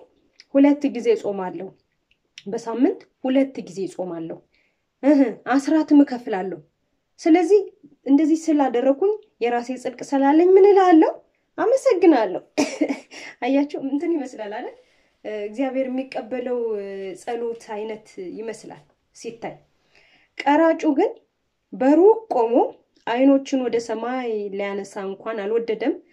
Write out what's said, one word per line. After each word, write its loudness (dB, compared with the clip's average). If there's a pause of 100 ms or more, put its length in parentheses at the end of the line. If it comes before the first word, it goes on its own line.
(520)
«ሁለት 4
ጊዜ -6
እጾማለሁ፣ -6 (800)
በሳምንት -2 (200)
ሁለት -2
ጊዜ -14
እጾማለሁ፣ -10 (680)
እህ፣ 4 (280)
አስራትም 4
እከፍላለሁ። -4 (600)
ስለዚህ 4 (440)
እንደዚህ 4
ስላደረኩኝ 0 (280)
የራሴ -4
ጽድቅ -12
ስላለኝ 4
ምን 8
እላለሁ? 6 (460)
አመሰግናለሁ።» 2 (160)
<coughs> -4 (320)
አያችሁ፣ -2
እንትን -4
ይመስላል -8
አይደል? -12 (680)
እግዚአብሔር -4
የሚቀበለው -8 (580)
ጸሎት -10
አይነት -12 (280)
ይመስላል -16 (340)
ሲታይ። -14 (840)
ቀራጩ 2 (100)
ግን 0 (640)
በሩቅ 4 (120)
ቆሞ 0 (520)
አይኖቹን 2
ወደ -2
ሰማይ -6 (220)
ሊያነሳ -8 (100)
እንኳን -10
አልወደደም። -4 (200)